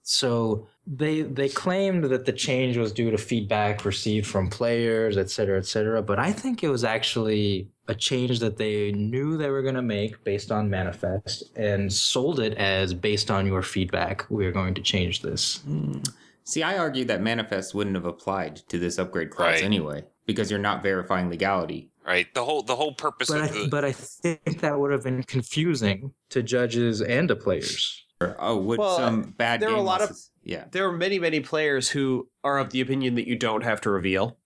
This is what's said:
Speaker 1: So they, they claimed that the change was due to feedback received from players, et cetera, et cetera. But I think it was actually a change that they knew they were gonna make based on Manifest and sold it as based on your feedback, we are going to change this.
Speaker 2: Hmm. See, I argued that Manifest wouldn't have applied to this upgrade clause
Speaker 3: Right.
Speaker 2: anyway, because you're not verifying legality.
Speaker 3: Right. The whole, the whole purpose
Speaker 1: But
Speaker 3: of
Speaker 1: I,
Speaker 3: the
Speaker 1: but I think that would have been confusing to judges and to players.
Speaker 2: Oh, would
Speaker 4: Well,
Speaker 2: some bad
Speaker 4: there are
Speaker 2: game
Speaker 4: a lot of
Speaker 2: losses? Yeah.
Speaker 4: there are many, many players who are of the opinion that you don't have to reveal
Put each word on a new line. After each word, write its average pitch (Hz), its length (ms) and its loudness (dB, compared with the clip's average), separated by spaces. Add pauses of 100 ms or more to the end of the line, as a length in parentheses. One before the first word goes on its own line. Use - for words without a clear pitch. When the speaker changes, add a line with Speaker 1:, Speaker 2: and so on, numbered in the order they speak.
Speaker 1:
So 113 640 0 (180)
they, 156 360 -2
they 139 260 -2
claimed 185 560 0
that 127 220 2
the - 60 2
change 127 440 0
was 110 160 0
due 117 180 2
to 107 80 2
feedback 107 680 0
received 104 440 0
from 92 200 0
players, 113 680 2
et 95 140 2
cetera, 98 280 2
et 95 80 -2
cetera. 110 360 2
But 101 180 0
I 165 100 2
think 233 320 -2
it 165 60 2
was 120 160 2
actually 107 840 0 (200)
a 113 60 -2
change 123 460 0
that 110 160 0
they 104 360 0
knew 127 440 0
they 151 140 -2
were 135 120 0
gonna 131 200 0
make 107 420 -2
based 101 280 -2
on 107 180 2
Manifest 92 760 -2 (120)
and 101 360 0
sold 139 480 2
it 110 140 0
as 95 380 2
based 104 380 0
on 98 160 2
your 95 160 2
feedback, 92 680 -2
we 104 180 0
are 87 60 0
going 92 220 0
to - 80 -4
change 101 400 0
this. - 360 -4
Speaker 2:
Hmm. 147 400 -4 (460)
See, - 180 -2
I 185 160 0
argued 131 300 0
that 98 140 2
Manifest 107 520 -2
wouldn't 101 220 0
have 85 80 -2
applied 87 520 -4 (120)
to 87 100 -4
this 87 200 -2
upgrade 90 320 -2
clause 85 240 2
Speaker 3:
Right. 82 100 2
Speaker 2:
anyway, 76 400 -2 (220)
because 104 240 0
you're 104 100 0
not 101 220 0
verifying 92 460 0
legality. 87 640 -2 (140)
Speaker 3:
Right. 90 300 0
The 123 100 0
whole, 143 180 -2
the 120 140 0
whole 143 180 -2
purpose 139 340 -4
Speaker 1:
But 151 120 2
Speaker 3:
of 151 100 0
Speaker 1:
I, - 20 -8
Speaker 3:
the 107 160 -2
Speaker 1:
but 143 160 0
I 135 80 2
think - 680 -4
that 147 180 0
would 139 140 2
have 135 100 0
been 127 220 -2
confusing 131 880 0 (180)
to 123 120 2
judges 117 600 2
and 139 260 2
to 107 80 2
players. - 680 -2 (160)
Speaker 2:
Oh, 90 360 0
would 107 240 0
Speaker 4:
Well, 185 160 2
Speaker 2:
some 113 400 0
bad 120 240 2
Speaker 4:
there 220 80 0
are 226 40 0
Speaker 2:
game 214 80 2
Speaker 4:
a - 20 0
lot 190 180 0
of 208 100 0
Speaker 2:
losses? - 200 -20 (120)
Yeah. - 300 -8
Speaker 4:
there 190 160 0
are 175 40 0
many, 185 280 0
many 160 200 0
players 143 500 0
who 135 380 0 (140)
are 139 160 0
of 131 120 -2
the 127 100 0
opinion 127 360 0
that 117 120 -2
you 120 80 0
don't 113 260 0
have 110 200 0
to 107 80 0
reveal 95 560 0